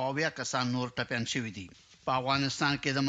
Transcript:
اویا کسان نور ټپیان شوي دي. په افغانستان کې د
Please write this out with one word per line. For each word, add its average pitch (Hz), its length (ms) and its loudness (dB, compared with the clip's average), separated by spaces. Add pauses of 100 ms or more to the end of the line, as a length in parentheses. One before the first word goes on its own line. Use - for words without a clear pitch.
اویا 151 200 0
کسان 131 360 -2 (100)
نور 123 120 0 (100)
ټپیان 120 360 -2
شوي 117 240 -2
دي. 92 120 -10 (360)
په 143 160 2
افغانستان 139 560 2
کې 139 180 0
د 139 140 2